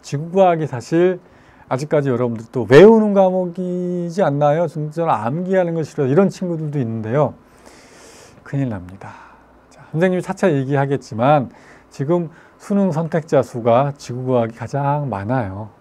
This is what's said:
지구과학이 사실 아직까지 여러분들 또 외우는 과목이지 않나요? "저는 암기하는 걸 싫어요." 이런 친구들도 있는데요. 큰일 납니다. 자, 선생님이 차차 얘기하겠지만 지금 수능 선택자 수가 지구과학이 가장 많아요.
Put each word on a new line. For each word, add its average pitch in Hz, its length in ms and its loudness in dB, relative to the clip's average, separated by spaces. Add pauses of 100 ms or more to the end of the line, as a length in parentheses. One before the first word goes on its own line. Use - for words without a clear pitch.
지구과학이 170 640 0
사실 170 540 0 (480)
아직까지 143 420 -2
여러분들 117 400 -2
또 120 180 -4
외우는 208 460 8
과목이지 180 1080 -2
않나요? 147 440 2
"저는 151 240 -8 (180)
암기하는 170 640 -2
걸 160 100 -2
싫어요." 139 240 -2
이런 175 200 2
친구들도 156 520 -6
있는데요. 113 540 -2 (1080)
큰일 139 260 -4
납니다. 95 440 -12 (580)
자, - 220 -20
선생님이 180 300 0
차차 190 300 -2
얘기하겠지만 135 960 0 (380)
지금 156 420 -4 (280)
수능 196 320 -2
선택자 156 520 0
수가 120 540 0
지구과학이 123 600 -4
가장 139 520 -4
많아요. 104 640 -6 (100)